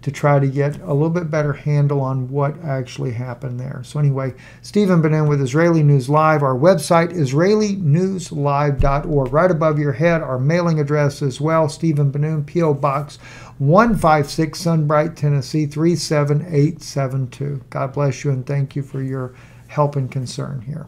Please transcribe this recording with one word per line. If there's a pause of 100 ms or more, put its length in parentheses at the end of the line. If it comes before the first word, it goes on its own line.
to
try
to
get
a
little
bit
better
handle
on
what
actually
happened
there.
So
anyway, (260)
Stephen
Ben-Nun
with
Israeli
News
Live.
Our
website,
israeli
news
live
dot
org.
Right
above
your
head,
our
mailing
address
as
well,
Stephen
Ben-Nun,
P
O
Box (400)
one
five
six,
Sunbright,
Tennessee,
three
seven
eight
seven
two. (100)
God
bless
you,
and
thank
you
for
your (360)
help
and
concern
here.